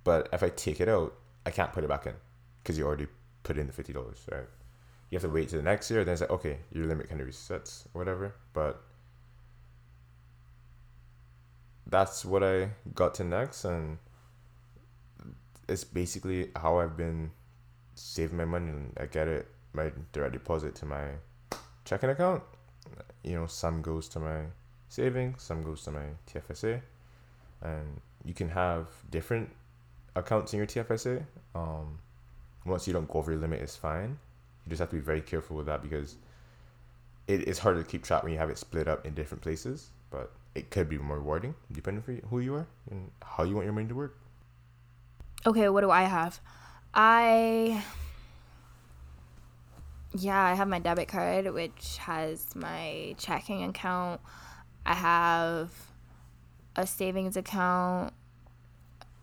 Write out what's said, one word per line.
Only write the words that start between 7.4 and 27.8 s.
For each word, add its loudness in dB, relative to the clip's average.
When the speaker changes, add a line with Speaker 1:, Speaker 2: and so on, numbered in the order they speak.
Speaker 1:
or -8
whatever. -4
But -2
that's 4
what 4
I 4
got 4
to -2
next, -2
and -2
it's -2
basically -2
how 4
I've 0
been -2
saving -4
my 0
money. -2
And -8
I -6
get 0
it, -2
my -2
direct -2
deposit -2
to -10
my -4
checking 0
account. 2
You -4
know, -2
some -2
goes -4
to -6
my -4
savings, -2
some -6
goes -6
to -6
my -6
T -8
F -12
S -10
A, -2
and -6